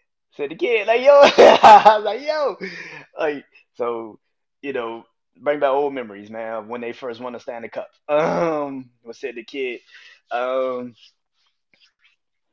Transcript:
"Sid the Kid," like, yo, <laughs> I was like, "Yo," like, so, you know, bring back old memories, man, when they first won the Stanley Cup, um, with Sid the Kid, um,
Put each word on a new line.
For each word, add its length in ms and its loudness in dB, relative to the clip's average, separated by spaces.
"Sid 160 -10
the 40 -14
Kid," 300 -2
like, 160 0
yo, 120 6
<laughs> 0 -
I 840 8
was 80 -4
like, 180 -6
"Yo," 360 -4
like, 280 -6
so, 440 -8
you 120 -8
know, 320 -8
bring 240 -4
back 80 2
old 240 0
memories, 360 -12
man, 380 -10
when 140 -12
they 100 -8
first 300 -14
won 100 -12
the 80 -16
Stanley 300 -14
Cup, 200 -14
um, 800 -4
with 140 -20
Sid 200 -12
the 100 -14
Kid, 340 -8
um, 640 -6